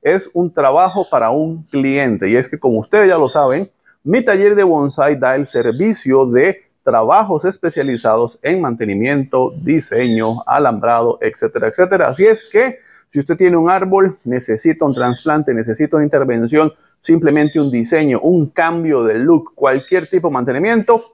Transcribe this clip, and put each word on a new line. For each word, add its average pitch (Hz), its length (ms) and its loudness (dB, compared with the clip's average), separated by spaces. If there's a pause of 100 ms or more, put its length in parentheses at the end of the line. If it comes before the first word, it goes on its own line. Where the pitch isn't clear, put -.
es 185 320 -2
un 175 180 -2
trabajo 170 580 0
para 113 200 0
un 160 340 -4
cliente, 135 640 -2
y 113 60 2
es 127 140 0
que, 151 100 -10
como 117 200 0
ustedes 208 280 2
ya 180 100 4
lo 143 120 2
saben, 147 420 0 (320)
mi 233 220 0
taller 202 300 2
de 202 100 4
bonsai 147 520 0
da 131 200 0
el 143 100 -4
servicio 135 800 0
de 131 320 2 (260)
trabajos 151 640 2
especializados 127 960 -2
en 170 180 -2
mantenimiento, 127 1000 -2
diseño, 117 840 -2
alambrado, 117 760 0
etcétera, 113 480 -4
etcétera. 180 400 0
Así 147 160 0
es 220 260 2
que, 254 280 0 (280)
si - 120 -4
usted 160 180 -4
tiene 180 180 4
un 165 140 2
árbol, 190 560 2
necesita 123 580 -2
un 139 100 0
trasplante, 127 600 -2
necesita 117 420 -2
una 151 80 2
intervención, 139 680 0 (260)
simplemente 151 640 0
un 139 100 -2
diseño, 123 480 0
un 160 300 0
cambio 165 560 -2
de 110 140 0
look, 151 360 0
cualquier 139 540 -2
tipo 175 180 -2
de 147 60 -2
mantenimiento 196 680 0 (120)